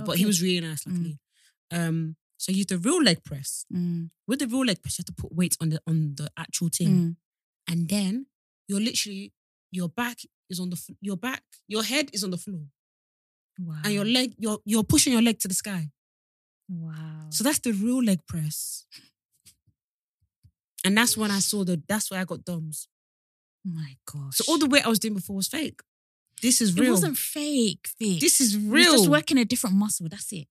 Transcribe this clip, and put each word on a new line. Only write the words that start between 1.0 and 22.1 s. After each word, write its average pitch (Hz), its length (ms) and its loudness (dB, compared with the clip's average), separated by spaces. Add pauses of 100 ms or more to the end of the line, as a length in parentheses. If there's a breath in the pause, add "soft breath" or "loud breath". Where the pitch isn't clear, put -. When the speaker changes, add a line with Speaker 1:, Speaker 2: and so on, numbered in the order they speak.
Speaker 1:
Um, 165 440 -2 (220)
so - 140 -6
I 190 40 2
used 196 140 0
the 185 80 -2
real 285 240 2
leg 190 220 4
press. - 500 -10
Speaker 2:
Mm. 170 360 -2 (180)
Speaker 1:
With 269 120 0
the 277 80 -2
real 262 180 0
leg 202 160 0
press, - 180 -8
you - 40 -10
have - 120 -14
to - 60 -10
put - 120 -10
weights 170 280 0
on 160 80 0
the, 160 180 -2
on 156 300 0
the 151 200 -8
actual - 300 -4
thing. 165 220 0
Speaker 2:
Mm. 175 260 4 (560)
Speaker 1:
And 170 180 0
then 202 360 -2 (420)
you're 196 140 -2
literally, 202 500 -4 (400)
your 180 160 -4
back 240 300 -6 (320)
is 180 100 -8
on 180 100 -4
the 175 60 -6
f-, - 240 -14
your 196 160 -6
back, 240 280 -8 (260)
your 214 140 -2
head 269 280 -2
is 196 120 -4
on 185 80 -4
the 175 60 -4
floor. 170 280 -10 (920)
Speaker 2:
Wow. 160 260 -8
Speaker 1:
And 208 80 0
your 202 100 0
leg, 247 340 2
you're, 214 280 -4
you're 214 180 2
pushing 294 300 6
your 226 80 6
leg 226 180 4
to - 80 -4
the 185 60 -4
sky. 175 340 -4 (800)
Speaker 2:
Wow. 160 600 -10
Speaker 1:
So 220 160 0
that's 294 140 4
the 240 120 0
real 240 320 2
leg 196 240 4
press. - 600 -6 (2000 loud breath)
And 202 120 4
that's 233 180 4
when 214 160 0
I 196 80 0
saw 196 240 0
the, 175 240 0
that's 208 240 -2